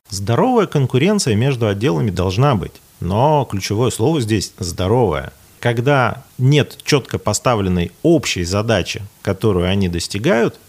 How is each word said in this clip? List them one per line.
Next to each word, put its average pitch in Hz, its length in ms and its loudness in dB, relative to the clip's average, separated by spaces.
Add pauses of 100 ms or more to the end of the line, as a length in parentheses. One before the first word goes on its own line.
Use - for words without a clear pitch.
Здоровая 147 580 0
конкуренция 143 680 0
между 120 320 0
отделами 120 440 0
должна 95 440 2
быть, 82 180 -4 (260)
но 123 500 0
ключевое 104 400 -2
слово 143 320 0
здесь 104 380 -2
«здоровая». 90 720 -2 (280)
Когда 120 640 0 (140)
нет 131 460 2
четко - 340 -2
поставленной 98 760 0 (120)
общей 147 400 0
задачи, 101 580 0 (220)
которую 92 440 0
они 95 220 0
достигают, 135 800 -2